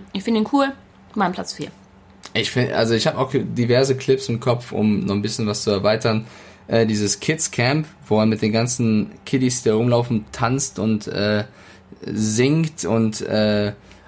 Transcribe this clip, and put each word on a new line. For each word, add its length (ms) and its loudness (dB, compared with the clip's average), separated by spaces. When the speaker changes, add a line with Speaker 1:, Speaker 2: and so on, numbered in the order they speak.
Speaker 1:
ich 100 -6
find 140 0
ihn 140 0
cool. 220 2
Mein 160 0
Platz 220 -8
vier. 160 -10
Speaker 2:
Ich 180 -2
find, 220 0
also 200 2
ich 140 2
hab 100 -2
auch 160 -2
diverse 600 2
Clips 340 0
im 100 -2
Kopf, 320 -2
um 340 2
noch 100 0
ein 60 -2
bisschen 260 -2
was 160 -2
zu 80 0
erweitern. 560 0
Äh, 180 4
dieses 360 0
Kids 300 0
Camp, 360 0
wo 120 2
er 60 4
mit 160 2
den 100 2
ganzen 600 0
Kiddies, 380 0
die 60 2
da 60 4
rumlaufen, 580 0
tanzt 440 -2
und, 300 -2
äh, 380 -2
singt 800 0
und, 360 0
äh, 500 0